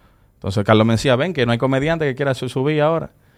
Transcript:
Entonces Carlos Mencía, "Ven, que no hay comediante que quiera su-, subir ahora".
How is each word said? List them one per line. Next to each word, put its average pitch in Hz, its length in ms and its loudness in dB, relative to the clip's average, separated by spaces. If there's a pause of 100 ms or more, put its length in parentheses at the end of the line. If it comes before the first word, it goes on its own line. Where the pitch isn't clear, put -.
(360)
Entonces 101 280 -4
Carlos 110 240 4
Mencía, 117 300 2
"Ven, 170 160 -2
que 127 120 0
no 117 60 0
hay 117 60 0
comediante 139 480 -2
que 131 100 -4
quiera 139 180 -2
su-, 127 140 -8
subir 147 340 -2
ahora". 156 300 0 (260)